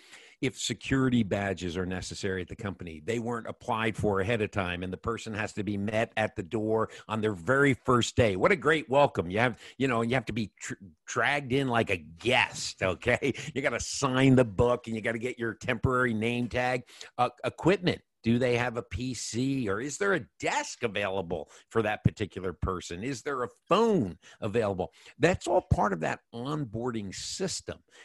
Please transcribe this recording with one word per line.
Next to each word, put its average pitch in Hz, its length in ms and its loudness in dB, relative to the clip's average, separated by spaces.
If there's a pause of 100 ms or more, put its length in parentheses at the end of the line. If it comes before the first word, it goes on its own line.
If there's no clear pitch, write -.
(400)
If 131 180 -2
security 127 640 2
badges 92 540 -2
are 92 100 -2
necessary 92 560 -4
at 85 60 -12
the 98 80 -12
company, 85 480 -10
they 117 140 -2
weren't 117 280 -6
applied 113 500 -2
for 101 240 2
ahead 107 220 0
of 101 80 0
time, 87 320 -2
and 92 100 -6
the 90 60 -6
person 113 340 -8
has 104 220 -4
to 107 80 -4
be 101 160 -4
met 107 380 0
at 107 200 0
the 104 60 -4
door 110 480 0 (180)
on 110 120 -2
their 107 120 2
very 131 400 4
first 120 440 2
day. 107 200 4
What 156 160 4
a 196 40 4
great 147 340 0
welcome. 131 400 4
You 98 80 0
have, 120 200 2 (200)
you 131 100 2
know, 117 140 2
you 117 120 0
have 127 120 0
to - 80 -8
be 107 160 -4 (100)
tr-, - 140 -10 (320)
dragged 131 460 -2
in 135 160 2
like 117 220 2
a 95 60 2
guest, 90 880 0
okay? 113 500 2 (120)
<laughs> - 100 -10
You 135 80 -4
gotta 123 180 -2
sign 131 540 4
the 127 100 8
book, 120 420 2
and 113 100 -6
you 110 60 -6
gotta 117 160 -2
get 120 200 -8
your 117 160 -4
temporary 127 600 0
name 120 340 0
tag. 123 340 -2 (340)
Uh, 123 140 2 (140)
equipment. 160 580 0 (220)
Do 117 140 4
they 123 180 4
have 120 220 -2
a 120 40 -4
P 127 300 -6
C, 127 560 -2
or 101 140 -2
is 143 160 -8
there 196 160 2
a 135 100 -2 (160)
desk 254 420 -4
available 95 680 -2 (180)
for 113 140 0
that 104 220 -2
particular 92 500 -4
person? 90 500 -6
Is 135 160 -6
there 139 220 -4
a 117 60 -2 (200)
phone 185 480 4 (240)
available? 101 540 -2 (240)
That's 170 280 2
all 311 140 4
part 202 320 2
of 170 80 -4
that 143 200 -2 (140)
onboarding 117 800 -6
system. - 640 -8 (240)